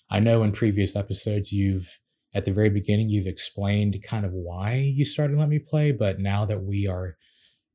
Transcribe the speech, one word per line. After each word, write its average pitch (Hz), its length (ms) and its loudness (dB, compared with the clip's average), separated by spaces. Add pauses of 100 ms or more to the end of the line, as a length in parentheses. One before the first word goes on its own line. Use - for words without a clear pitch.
I 101 100 2
know 113 240 6
in 107 80 2
previous 101 440 0
episodes, 101 560 -4
you've, 98 480 -2 (360)
at 101 100 -2
the 98 80 0
very 107 160 4
beginning, 104 400 0
you've 104 180 0
explained 98 720 -2 (100)
kind 107 180 -4
of 90 80 -4
why 92 420 -4
you 135 300 0
started 147 320 0
Let 151 120 2
Me 151 100 2
Play, 151 320 0
but 101 280 0
now 98 260 0
that 101 180 -4
we 101 240 -2
are 90 300 -6 (580)